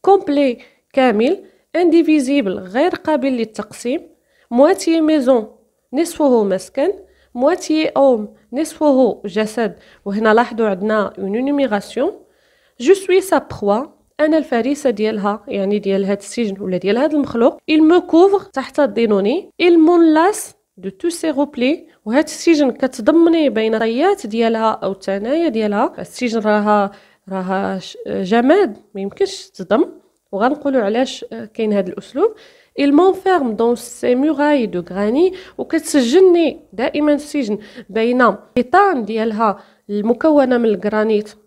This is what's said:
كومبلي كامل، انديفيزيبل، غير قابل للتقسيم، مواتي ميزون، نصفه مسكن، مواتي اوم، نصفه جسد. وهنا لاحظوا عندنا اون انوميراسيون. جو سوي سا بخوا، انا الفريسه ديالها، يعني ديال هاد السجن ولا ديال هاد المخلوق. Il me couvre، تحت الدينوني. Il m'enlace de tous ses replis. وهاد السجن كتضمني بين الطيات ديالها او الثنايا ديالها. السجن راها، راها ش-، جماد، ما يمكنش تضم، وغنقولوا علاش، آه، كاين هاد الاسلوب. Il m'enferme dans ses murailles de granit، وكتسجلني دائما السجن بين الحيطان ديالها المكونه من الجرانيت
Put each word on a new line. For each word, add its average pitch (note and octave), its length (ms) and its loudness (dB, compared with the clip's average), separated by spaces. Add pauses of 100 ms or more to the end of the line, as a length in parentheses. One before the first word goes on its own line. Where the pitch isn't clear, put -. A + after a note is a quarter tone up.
كومبلي C#4+ 580 2 (380)
كامل، B3+ 480 2 (320)
انديفيزيبل، D4 800 2
غير A3 320 -2
قابل C#4 420 -2
للتقسيم، A#3 680 -6 (500)
مواتي E4 500 2
ميزون، C4+ 460 2 (460)
نصفه C4+ 520 0
مسكن، G3+ 480 -4 (420)
مواتي D#4 520 0
اوم، B3+ 480 0 (180)
نصفه C#4 720 0
جسد. G#3+ 500 -4 (300)
وهنا G#3+ 300 0
لاحظوا A3+ 340 0
عندنا G3+ 500 -2
اون G3 180 -6
انوميراسيون. C4 760 -2 (680)
جو C#4+ 140 6
سوي G4 260 0
سا E4 180 -2
بخوا، G#3 480 -4 (340)
انا D#4 180 2
الفريسه C4+ 520 -2
ديالها، G#3+ 580 -4
يعني G3 300 -2
ديال G3 260 -2
هاد G3+ 140 -2
السجن G3+ 420 -6
ولا F#3 160 -4
ديال F#3+ 200 -2
هاد D4 180 0
المخلوق. B3+ 420 0 (140)
Il D#4 100 4
me D#4+ 200 4
couvre، F#4 520 2
تحت - 280 -6
الدينوني. A3+ 680 0 (120)
Il F4 240 6
m'enlace E4+ 680 2 (260)
de F#3 100 -8
tous E4 200 -6
ses E4 200 -4
replis. C#4 460 -2 (280)
وهاد C4 200 0
السجن D4 460 2
كتضمني D#4 800 2
بين A3 240 -2
الطيات A#3+ 520 -2
ديالها A3+ 440 0
او G3 220 -4
الثنايا A3 560 -4
ديالها. A3 500 -2
السجن A3+ 420 -6
راها، G#3 500 0 (380)
راها F#3+ 500 -4
ش-، - 180 -16 (100)
جماد، A#3 680 0 (180)
ما G3 60 -10
يمكنش - 500 -6
تضم، G3+ 340 0 (480)
وغنقولوا C4 500 -2
علاش، A#3 500 -4
آه، A3+ 120 -14
كاين G#3+ 280 -4
هاد G3 160 -2
الاسلوب. D#4 460 -4 (460)
Il C#4+ 120 2
m'enferme F4+ 640 2
dans A#3 200 0
ses - 380 -4
murailles C#4+ 540 0
de F3+ 120 -6
granit، A3 540 -2 (240)
وكتسجلني D#4+ 1040 2 (120)
دائما D4 400 0
السجن C#4 460 -4 (320)
بين A#3 320 0
الحيطان B3 840 0
ديالها A3 540 -2 (320)
المكونه B3 680 2
من A#3+ 60 0
الجرانيت G#3+ 640 0 (160)